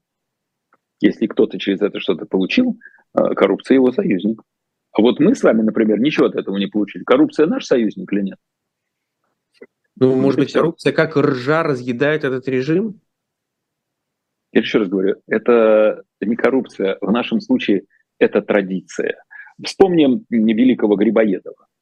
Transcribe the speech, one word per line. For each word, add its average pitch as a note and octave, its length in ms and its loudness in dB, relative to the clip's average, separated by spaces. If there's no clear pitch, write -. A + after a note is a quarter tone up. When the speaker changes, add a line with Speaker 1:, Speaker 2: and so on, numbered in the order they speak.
Speaker 1:
Если G2+ 280 0
кто-то G#2 320 -2
через G2 220 -4
это G2+ 180 -2
что-то F#2 260 -4
получил, - 540 -2
э, - 200 0
коррупция - 400 0
его B2+ 160 4
союзник. G#2 500 -4
А G#2+ 80 2
вот A2+ 180 2
мы G3 160 4
с - 80 -4
вами, A#2 180 4
например, G#2+ 380 0
ничего C#3+ 280 2
от F#2+ 80 -4
этого G2 220 -6
не G2 100 -2
получили. G2 360 -6
Коррупция D3+ 420 2
наш B3+ 200 -4
союзник G#2 480 -2
или G2+ 80 -2
нет? G2 160 -8
Speaker 2:
Ну, C3 160 2
Speaker 1:
Вот C3 100 0
Speaker 2:
может C3+ 180 2
Speaker 1:
и - 20 0
Speaker 2:
быть, C3 80 -2
Speaker 1:
всё. C#3 100 -2
Speaker 2:
коррупция D#3+ 340 -2
как D#3 240 -2
ржа C#3 460 0
разъедает C#3 600 -2
этот C3 240 -6
режим? D#3 540 -2
Speaker 1:
Я - 100 2
ещё - 180 -2
раз G#2 80 0
говорю, F#2+ 280 -2
это A2 760 2
не A2 140 -2
коррупция, A#2 640 -2
в G2 100 -2
нашем A2+ 300 -2
случае A2+ 420 -2
это A2+ 220 2
традиция. - 840 -4
Вспомним D#3 640 2
великого A2+ 680 2
Грибоедова G#2 720 -2